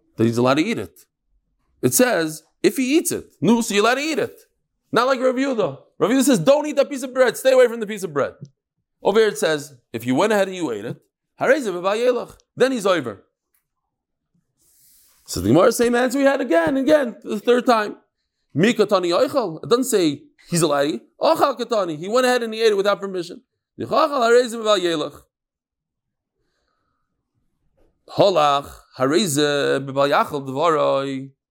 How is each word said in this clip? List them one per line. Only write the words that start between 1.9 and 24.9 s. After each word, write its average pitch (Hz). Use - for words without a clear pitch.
says, 175
if 233
he 262
eats -
it, -
no, 233
so 196
you're 202
allowed 240
to 269
eat 294
it. -
Not 233
like 269
Rav 254
Yehuda. 220
Rav 170
Yehuda 262
says, 240
"Don't 285
eat 294
that 277
piece 277
of 262
bread. 254
Stay 262
away 254
from 233
the 208
piece 202
of 175
bread." 120
Over 202
here 214
it 208
says, 143
if 117
you 127
went 202
ahead 196
and 185
you 156
ate 104
it, 143
then 254
he's 208
over. 131
Says -
the 95
Gemara, 175
same 240
answer 247
we 277
had 277
again 311
and -
again, 269
the 214
third 240
time. 220
Mi 196
katani 185
oichel. 214
It 143
doesn't 240
say 175
he's 165
allowed 143
to 156
eat. 233
Ochal 294
katani. 196
He 165
went 247
ahead 247
and 220
he 220
ate 226
it 202
without 196
permission. 180
Holach 220